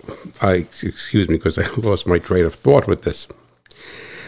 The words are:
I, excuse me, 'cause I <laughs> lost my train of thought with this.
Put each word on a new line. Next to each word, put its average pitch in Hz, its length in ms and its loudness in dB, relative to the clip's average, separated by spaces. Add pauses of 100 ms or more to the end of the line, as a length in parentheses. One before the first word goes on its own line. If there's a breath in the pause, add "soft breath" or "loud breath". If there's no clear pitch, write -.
(400 loud breath)
I, 92 260 2 (160)
excuse - 460 0
me, 80 100 2
'cause - 200 0
I 90 120 -2
<laughs> - 100 -8
lost 107 260 0
my 87 140 2
train 92 240 2
of 82 100 -2
thought 139 320 4
with 92 160 0
this. - 240 -4 (1000 loud breath)